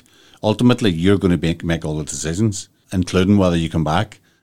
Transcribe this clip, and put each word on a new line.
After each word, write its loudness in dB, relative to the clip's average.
ultimately, 2
you're 2
gonna 2
make, -4
make -4
all -6
the -6
decisions, -4
including 2
whether 2
you -2
come -2
back. -2